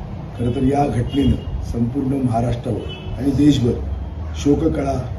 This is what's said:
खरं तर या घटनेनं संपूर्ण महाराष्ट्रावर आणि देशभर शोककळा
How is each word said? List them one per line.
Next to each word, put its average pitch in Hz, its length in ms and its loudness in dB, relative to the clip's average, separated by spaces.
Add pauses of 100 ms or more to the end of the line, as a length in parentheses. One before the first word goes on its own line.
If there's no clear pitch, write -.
(380)
खरं 120 120 0
तर 131 120 -2
या 143 240 4
घटनेनं 123 840 0
संपूर्ण 123 360 0
महाराष्ट्रावर 120 1080 -2
आणि 139 120 0
देशभर 131 420 4 (640)
शोककळा 143 680 2 (160)